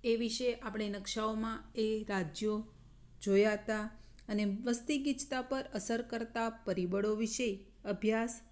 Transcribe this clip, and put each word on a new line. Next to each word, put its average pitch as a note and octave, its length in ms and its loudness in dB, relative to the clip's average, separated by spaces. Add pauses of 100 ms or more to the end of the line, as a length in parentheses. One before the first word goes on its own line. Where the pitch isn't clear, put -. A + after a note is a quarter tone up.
એ A#3 120 4
વિશે A#3 400 0
આપણે G#3+ 340 -4
નકશાઓમાં A3 720 -2 (120)
એ A3 340 2
રાજ્યો G#3 580 0 (540)
જોયા G#3 320 6
હતા G#3+ 360 -2 (380)
અને G#3 180 2
વસ્તી A#3+ 520 0
ગીચતા C4+ 440 -2
પર C4 220 -2
અસર - 380 -2
કરતા A3+ 480 -4
પરિબળો G3 680 0
વિશે A3 500 0 (200)
અભ્યાસ G#3+ 560 0 (100)